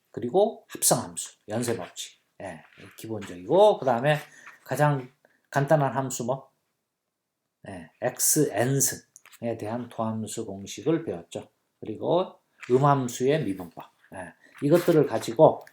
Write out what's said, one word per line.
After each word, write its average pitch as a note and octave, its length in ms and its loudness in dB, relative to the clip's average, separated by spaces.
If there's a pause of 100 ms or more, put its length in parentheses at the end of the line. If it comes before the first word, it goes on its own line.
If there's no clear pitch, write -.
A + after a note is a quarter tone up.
그리고 F#3+ 600 -2
합성함수, - 680 -2 (140)
연쇄법칙, A2+ 720 -6 (220)
예, F2 220 -14 (340)
기본적이고, A2 800 2
그 B2+ 80 -10
다음에 C3 320 2 (460)
가장 C#3 440 0 (440)
간단한 C#3+ 440 2
함수 C3 280 -4
뭐? B2+ 280 -6 (1160)
예, F#2+ 220 -14 (120)
Xn승에 - 1600 -2
대한 A#2 320 -8
도함수 A2 560 -6
공식을 G2+ 600 -6
배웠죠. F#2 420 -10 (320)
그리고 B2+ 600 -4 (300)
음함수의 C3+ 760 2
미분법, F#2 400 -10 (300)
예, F#2 180 -16 (280)
이것들을 D#3 460 4
가지고 A2+ 640 4